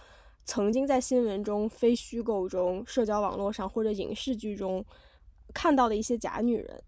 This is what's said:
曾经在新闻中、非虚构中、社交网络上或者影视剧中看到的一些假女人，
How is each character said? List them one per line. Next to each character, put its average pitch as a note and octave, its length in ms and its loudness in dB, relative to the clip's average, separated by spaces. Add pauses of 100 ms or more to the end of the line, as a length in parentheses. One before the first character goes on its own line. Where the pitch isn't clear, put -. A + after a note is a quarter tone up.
(440)
曾 G#3 260 0
经 C4 160 2
在 C4 140 4
新 B3 240 2
闻 G3+ 180 0
中、 G#3 240 0
非 A#3 300 2
虚 - 260 -6
构 G3+ 240 0
中、 F#3 400 0
社 A#3 200 2
交 G#3 160 0
网 F#3+ 160 -2
络 G3+ 120 0
上 G3+ 180 -6
或 A3+ 140 -4
者 G#3+ 80 0
影 G3 240 -4
视 B3+ 220 -4
剧 G#3+ 180 -6
中 F#3+ 300 -4 (680)
看 D#4 200 4
到 B3 140 6
的 G#3+ 80 0
一 A3 60 -2
些 A#3+ 160 0
假 - 240 -4
女 A#3+ 160 2
人， - 300 -10